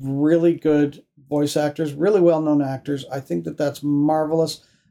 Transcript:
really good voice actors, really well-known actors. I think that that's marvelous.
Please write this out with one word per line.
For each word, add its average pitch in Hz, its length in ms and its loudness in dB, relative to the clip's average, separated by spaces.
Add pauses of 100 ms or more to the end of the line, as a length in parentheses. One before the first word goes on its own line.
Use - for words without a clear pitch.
really 156 520 2
good 147 500 0 (260)
voice 147 280 -2
actors, 147 360 -2
really 185 280 2
well-known 156 400 4
actors. 135 500 -6
I 135 100 -6
think 170 240 -6
that 151 120 -10
that's 143 240 -4
marvelous. 156 840 0 (280)